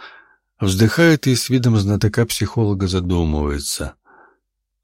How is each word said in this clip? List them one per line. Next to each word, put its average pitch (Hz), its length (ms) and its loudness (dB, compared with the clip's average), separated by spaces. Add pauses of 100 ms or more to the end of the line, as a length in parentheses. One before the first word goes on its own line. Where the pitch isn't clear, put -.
(580)
вздыхает 113 720 2
и 127 80 2
с - 140 -4
видом 123 260 2
знатока-психолога 104 1120 0
задумывается. 78 1080 -2 (880)